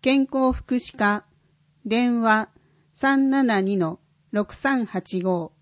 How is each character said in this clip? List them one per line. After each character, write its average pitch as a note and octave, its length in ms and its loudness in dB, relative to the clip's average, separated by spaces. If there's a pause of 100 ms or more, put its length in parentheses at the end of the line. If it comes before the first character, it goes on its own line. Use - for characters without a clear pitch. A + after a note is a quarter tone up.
健 C4+ 300 2
康 C4 220 0
福 - 220 -6
祉 - 200 -6
課。 G#3 300 0 (580)
電 A#3+ 380 0
話、 A3 300 0 (420)
三 C4+ 380 2
七 B3 300 2
二 G3 140 0
の E3+ 240 -2 (300)
六 G#3 240 -4
三 C4+ 320 -2
八 F#3 360 -6
五。 F3 300 -2 (100)